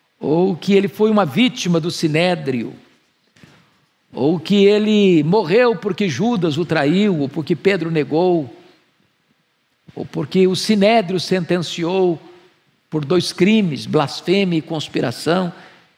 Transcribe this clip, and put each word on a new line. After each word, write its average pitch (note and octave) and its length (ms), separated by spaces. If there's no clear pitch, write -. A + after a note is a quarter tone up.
ou F3 380
que F#3+ 160
ele G3 160
foi A3 220
uma G#3 160
vítima F3 520
do E3 120
sinédrio, D3+ 840
ou D3+ 280
que G3 240
ele G#3 580
morreu G#3 540
porque G3+ 320
Judas E3+ 480
o E3+ 80
traiu, E3 540
ou C#3 100
porque D#3+ 260
Pedro E3+ 360
negou, D#3 640
ou - 120
porque F3 400
o F#3 100
sinédrio G3+ 640
sentenciou F3 960
por D#3 160
dois E3+ 260
crimes, F3+ 560
blasfêmia E3 720
e C#3+ 40
conspiração, D#3+ 880